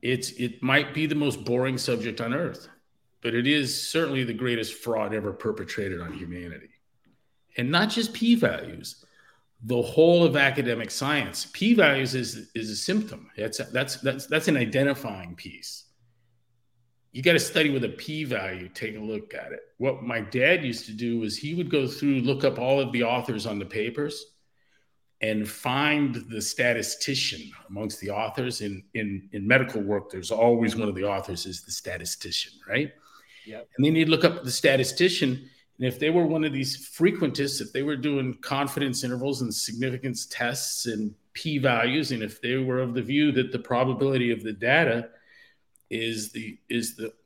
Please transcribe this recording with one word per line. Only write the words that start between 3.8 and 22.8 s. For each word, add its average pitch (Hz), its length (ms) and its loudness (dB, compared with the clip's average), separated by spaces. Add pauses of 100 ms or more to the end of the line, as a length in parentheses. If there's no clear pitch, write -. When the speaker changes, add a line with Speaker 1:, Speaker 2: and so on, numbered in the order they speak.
Speaker 1:
certainly 139 340 0
the 117 100 -2
greatest 117 400 -2
fraud 110 400 -2
ever 104 180 -2
perpetrated 98 720 -4
on 85 100 -8
humanity. 85 600 -10 (840)
And 123 120 -2
not 185 200 2
just 220 240 -4
p-values, 226 920 0 (580)
the 120 180 0
whole 170 420 6
of 143 120 6
academic 127 540 2
science. 135 640 -2
P-values 147 600 4
is, 113 400 -6
is 110 160 -6
a 104 40 -6
symptom. - 640 -4
That's, 110 220 -6
that's, 131 380 -4
that's, 135 280 -2
that's 156 220 0
an 156 100 4
identifying 117 760 0
piece. - 500 -14 (1300)
You 127 100 -10
gotta 165 180 6
study 156 300 2
with 131 140 2
a 107 60 -2
p-value, 95 800 -6
take 107 280 -10
a - 20 -12
look 107 360 -8
at - 160 -12
it. - 100 -12 (160)
What 131 240 -2
my 117 200 -4
dad 135 440 2
used 113 220 -6
to 110 60 -10
do 117 260 0
was 107 180 -4
he 147 160 -6
would 170 160 -2
go 139 180 2
through, 135 340 0
look 135 220 2
up 131 140 2
all 131 220 2
of 127 120 0